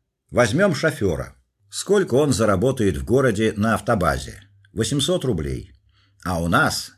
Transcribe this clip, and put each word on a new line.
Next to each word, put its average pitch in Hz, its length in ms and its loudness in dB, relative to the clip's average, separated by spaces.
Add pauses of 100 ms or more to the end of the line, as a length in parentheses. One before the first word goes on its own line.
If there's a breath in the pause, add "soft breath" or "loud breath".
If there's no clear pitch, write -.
(300)
Возьмём 127 460 2
шофёра. 92 600 -2 (360)
Сколько 190 420 0
он 143 200 2
заработает 101 640 2
в 67 80 -6
городе 110 520 2
на 110 160 2
автобазе? 87 680 -2 (300)
Восемьсот 143 540 -2
рублей. 71 480 -4 (500)
А 85 180 -4
у 85 60 -2
нас 120 500 -2